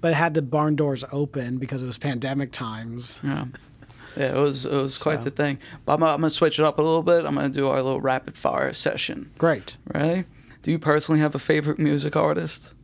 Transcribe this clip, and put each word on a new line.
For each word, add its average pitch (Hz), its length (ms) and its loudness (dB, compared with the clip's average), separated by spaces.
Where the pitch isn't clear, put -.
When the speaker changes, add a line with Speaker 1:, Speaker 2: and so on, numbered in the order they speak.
Speaker 1:
but 165 140 2
had 156 200 2
the 160 80 2
barn 151 340 2
doors 139 360 0
open 135 460 -4
because 127 240 -6
it 127 40 -6
was 120 120 -8
pandemic 131 540 -4
times. 117 720 -6
Speaker 2:
Yeah. 143 200 -4
Yeah, 135 200 0
it 135 40 2
was, 139 240 2
it - 80 -4
was 135 260 -2
quite 156 220 -2
Speaker 1:
So. 120 60 -8
Speaker 2:
the 139 40 -2
thing. 143 280 -2
But 143 80 0
I'm, 156 100 2
I'm 156 140 4
gonna 156 140 2
switch 156 280 2
it 156 60 4
up 147 140 2
a 151 40 4
little 160 220 4
bit. 170 200 4
I'm 147 120 -2
gonna 143 140 0
do 135 180 0
our 135 120 2
little 131 200 0
rapid 131 360 -2
fire - 360 0
session. - 680 -4
Speaker 1:
Great. - 380 0
Speaker 2:
Ready? 170 300 0
Do 151 100 0
you 165 80 0
personally 151 400 2
have 151 160 0
a - 20 -2
favorite 151 400 2
music 147 380 2
artist? 156 680 -2